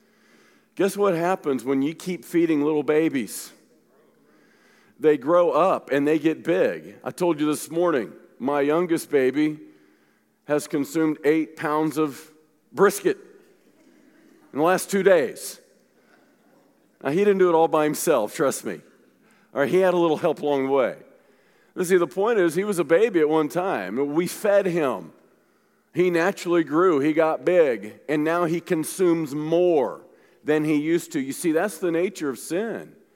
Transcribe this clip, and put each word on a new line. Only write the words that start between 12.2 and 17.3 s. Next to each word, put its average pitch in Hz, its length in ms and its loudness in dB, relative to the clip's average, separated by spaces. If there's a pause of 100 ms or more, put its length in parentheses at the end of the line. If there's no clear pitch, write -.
brisket 180 440 2 (1400)
in 135 60 -6
the 151 60 2
last 180 260 0
two 196 120 0
days. 165 600 2 (1400)
Now, - 60 -4
he 156 120 0
didn't 202 180 4